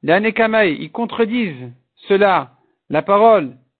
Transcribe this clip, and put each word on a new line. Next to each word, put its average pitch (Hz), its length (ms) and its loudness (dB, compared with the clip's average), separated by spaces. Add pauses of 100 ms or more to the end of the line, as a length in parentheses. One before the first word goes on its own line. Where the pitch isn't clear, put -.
des 147 80 2
anekamae, 220 560 2
ils 160 240 -6
contredisent 214 800 -6 (340)
cela, 190 460 0 (360)
la 151 140 -2
parole 202 540 2 (240)